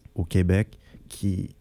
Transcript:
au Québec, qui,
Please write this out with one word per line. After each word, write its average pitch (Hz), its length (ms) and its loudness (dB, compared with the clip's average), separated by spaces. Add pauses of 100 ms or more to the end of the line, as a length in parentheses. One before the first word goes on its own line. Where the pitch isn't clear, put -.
(160)
au - 80 -2
Québec, 92 560 2 (300)
qui, 101 400 -4 (120)